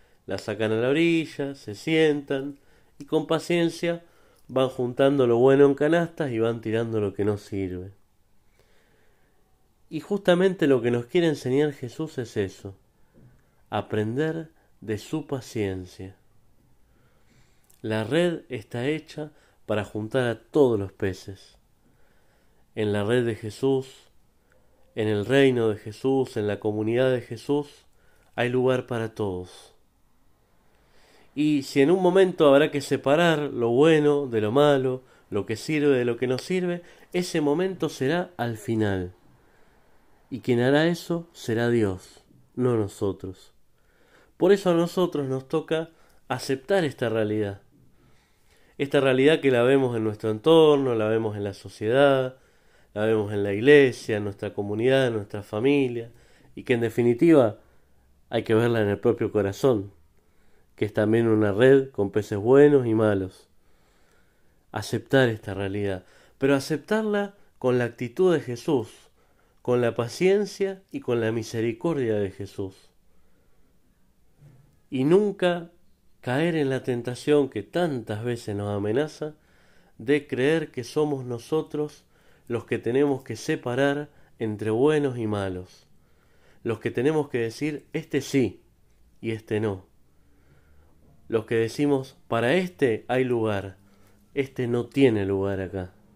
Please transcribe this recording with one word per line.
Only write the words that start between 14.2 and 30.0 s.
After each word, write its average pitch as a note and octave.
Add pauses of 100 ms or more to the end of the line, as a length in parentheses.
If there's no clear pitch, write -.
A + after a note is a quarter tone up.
de G#2
su D3+
paciencia. F#2+ (1700)
La A2
red E3
está A#2+
hecha D3+ (340)
para G#2+
juntar A2
a A2+
todos B2
los G2
peces. - (1160)
En G#2+
la G#2
red A#2
de A#2
Jesús, C3 (1040)
en A2
el G#2
reino B2
de G#2
Jesús, C3
en G#2
la G2+
comunidad A2
de B2
Jesús, C#3+ (480)
hay A#2+
lugar B2+
para A2+
todos. F#2 (1600)